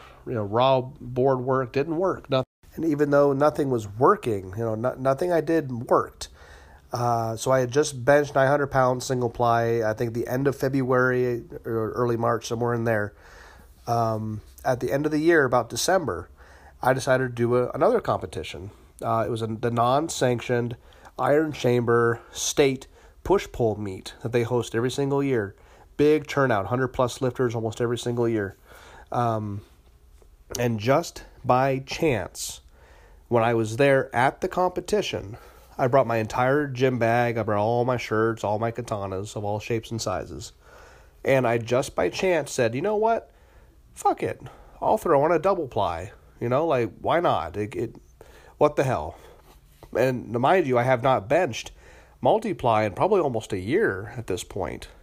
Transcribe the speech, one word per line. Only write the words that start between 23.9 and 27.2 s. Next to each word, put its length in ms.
that 100
they 120
host 300
every 180
single 300
year. 340
Big 300
turnout, 400
hundred 220
plus 320